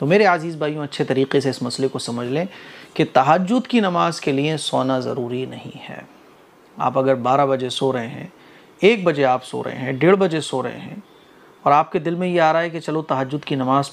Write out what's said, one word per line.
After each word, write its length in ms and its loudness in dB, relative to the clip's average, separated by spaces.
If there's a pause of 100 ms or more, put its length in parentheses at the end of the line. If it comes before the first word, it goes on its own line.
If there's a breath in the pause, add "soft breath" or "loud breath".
तो 40 0
मेरे 220 6
अजीज़ 320 2
भाइयों, 240 -4
अच्छे 220 -4
तरीके 360 2
से 80 0
इस 140 -4
मसले 240 -2
को 140 -8
समझ 260 -6
लें 200 -2 (480 loud breath)
कि 100 2
तहज्जुद 600 2
की 140 2
नमाज 380 0
के 120 -4
लिए 280 0
सोना 420 0
ज़रूरी 460 -6
नहीं 300 -14
है। 240 -16 (760)
आप 200 -2
अगर 200 4
बारह 280 2
बजे 260 0
सो 200 0
रहे 160 -4
हैं, 240 -14 (500 loud breath)
एक 240 4
बजे 200 2
आप 180 2
सो 180 -8
रहे 140 -8
हैं, 240 -6
डेढ़ 160 6
बजे 260 2
सो 200 -4
रहे 180 -8
हैं, 240 -14 (600 soft breath)
और 100 4
आपके 260 2
दिल 160 -2
में 120 -2
ये 120 2
आ 120 6
रहा 100 2
है 80 -2
कि 100 -8
चलो, 240 -4
तहज्जुद 420 -4
की 100 -2
नमाज़ 380 2